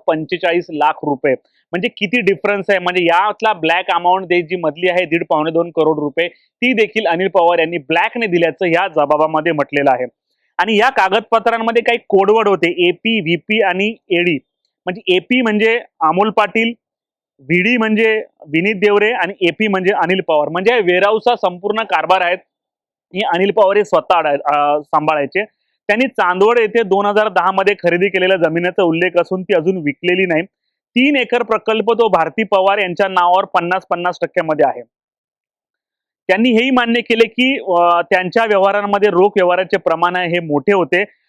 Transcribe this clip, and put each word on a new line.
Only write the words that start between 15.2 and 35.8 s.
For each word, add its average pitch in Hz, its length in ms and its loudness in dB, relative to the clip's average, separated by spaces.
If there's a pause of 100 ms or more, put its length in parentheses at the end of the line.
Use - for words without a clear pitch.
म्हणजे 220 380 0 (200)
अमोल 175 300 0
पाटील, 226 440 0 (640)
व्हीडी 180 380 0
म्हणजे 220 460 0 (180)
विनीत 170 340 -2
देवरे 208 360 2
आणि 190 300 -4
एपी 175 260 -2
म्हणजे 190 260 0
अनिल 185 280 -2
पवार. 151 280 0
म्हणजे 185 240 0
वेअरहाऊसचा 208 640 0
संपूर्ण 208 480 -4
कारभार 180 380 0
आहे, 175 140 0 (760)
हे 190 120 -4
अनिल 180 260 0
पवार 196 260 2
हे 208 80 2
स्वतः 180 300 0
आडाय-, 147 400 0
अ, 147 260 0
सांभाळायचे. 156 640 -2 (420)
त्यांनी 233 200 0
चांदवड 196 520 2
येथे 226 240 0
दोन 196 220 0
हजार 208 220 2
दहा 185 240 0
मध्ये 190 240 0
खरेदी 175 320 0
केलेल्या 185 300 0
जमिनीचा 175 460 0
उल्लेख 175 380 0
असून 185 220 -4
ती 196 100 -2
अजून 180 240 0
विकलेली 180 480 -2
नाही. 165 160 -2 (540)
तीन 277 200 2
एकर 240 280 -2
प्रकल्प 220 500 -2
तो 226 140 2
भारती 180 360 0
पवार 196 340 0
यांच्या 190 300 -2
नावावर 185 380 2
पन्नास, 180 440 -4
पन्नास 175 320 -4
टक्क्यामध्ये 156 480 0
आहे. 120 120 -8 (1500)